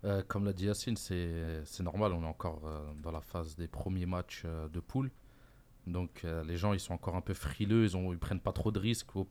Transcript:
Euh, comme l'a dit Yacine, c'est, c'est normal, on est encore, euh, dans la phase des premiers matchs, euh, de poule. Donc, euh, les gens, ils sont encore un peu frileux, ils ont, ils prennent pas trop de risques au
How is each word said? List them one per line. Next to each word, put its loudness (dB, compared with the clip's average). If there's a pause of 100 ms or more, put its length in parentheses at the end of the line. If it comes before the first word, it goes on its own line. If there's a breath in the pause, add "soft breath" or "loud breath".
Euh, 4
comme 0
l'a 4
dit 0
Yacine, 2
c'est, -2
c'est -6
normal, 4
on 2
est 0
encore, -4
euh, -4 (220)
dans -4
la -4
phase -6
des -4
premiers 0
matchs, -2
euh, -4
de -4
poule. -2 (760 loud breath)
Donc, -2
euh, -2
les -2
gens, 4
ils 2
sont -4
encore -2
un 2
peu -2
frileux, 4
ils 4
ont, 2
ils -2
prennent 0
pas 0
trop 2
de 2
risques 0
au 0